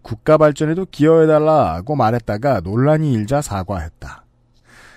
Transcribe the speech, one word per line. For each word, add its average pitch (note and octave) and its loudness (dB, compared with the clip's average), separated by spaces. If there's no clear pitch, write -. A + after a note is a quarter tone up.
국가 D#3 0
발전에도 D#3 0
기여해달라고 D3+ 2
말했다가 A#2 -2
논란이 C3+ 0
일자 A2+ -2
사과했다. F#2 -10